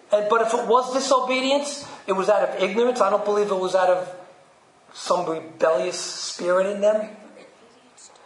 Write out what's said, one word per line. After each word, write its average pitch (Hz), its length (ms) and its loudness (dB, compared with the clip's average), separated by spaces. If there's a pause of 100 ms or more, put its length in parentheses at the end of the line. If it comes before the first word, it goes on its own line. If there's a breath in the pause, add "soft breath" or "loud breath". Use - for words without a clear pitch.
(120)
And, 208 180 2
but 226 120 4
if 226 120 0
it 240 140 -2
was 247 240 4
disobedience, 262 960 0 (180 loud breath)
it 202 60 -2
was 190 160 -2
out - 220 4
of 196 120 -4
ignorance. 226 380 0
I 196 100 2
don't 202 140 0
believe 208 260 0
it 196 80 -2
was 185 180 -2
out 185 140 2
of 180 240 -2 (800)
some 175 320 -2
rebellious 160 720 -2
spirit - 680 -2
in 202 140 -4
them. 214 260 2 (1200 loud breath)